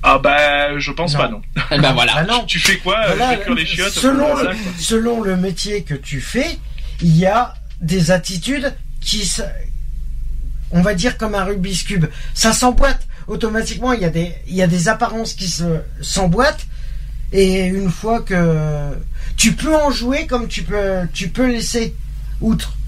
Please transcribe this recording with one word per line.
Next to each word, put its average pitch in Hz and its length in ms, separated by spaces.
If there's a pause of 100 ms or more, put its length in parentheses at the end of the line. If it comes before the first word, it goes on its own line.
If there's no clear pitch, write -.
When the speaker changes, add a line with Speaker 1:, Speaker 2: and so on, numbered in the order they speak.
Speaker 1:
Ah 135 160
bah, 147 600
je 143 140
pense 160 220
Speaker 2:
Non. 143 40
Speaker 1:
pas, 131 100
non. 107 140 (300)
Speaker 3:
Eh 143 60
ben 139 140
voilà. 120 240
Speaker 2:
Ah 156 80
non. 233 220
Speaker 1:
Tu 165 140
fais 190 180
quoi ? 190 180 (200)
Speaker 2:
Voilà, 247 160
Speaker 1:
Je 226 60
vais 202 60
cuire 240 120
les 160 100
chiottes, 190 260
Speaker 2:
selon 277 400
Speaker 1:
voilà 247 200
Speaker 2:
le, 202 40
Speaker 1:
ça, 220 60
quoi. 180 160
Speaker 2:
selon 226 440
le 190 140
métier 196 460
que 147 120
tu 131 260
fais, 294 380 (440)
il 165 140
y 180 100
a 226 280 (260)
des 170 300
attitudes 220 640 (260)
qui - 220
s-, - 200 (1300)
on 170 120
va 208 120
dire 196 240
comme 208 160
un 196 100
Rubik's 185 380
Cube. 175 240 (280)
Ça 220 180
s'emboîte - 540 (200)
automatiquement, 220 680
il 226 80
y 180 40
a 165 60
des, 170 220 (160)
il 180 60
y 185 80
a 185 40
des 175 220
apparences 226 460
qui 190 140
se, 165 320 (200)
s'emboîtent, 190 680 (680)
et 190 340
une 190 240
fois 226 320
que 156 720 (420)
tu - 160
peux 311 220
en 294 160
jouer 254 360
comme 240 220
tu - 140
peux, 190 380 (120)
tu 185 160
peux 233 180
laisser 226 480 (460)
outre. - 340 (140)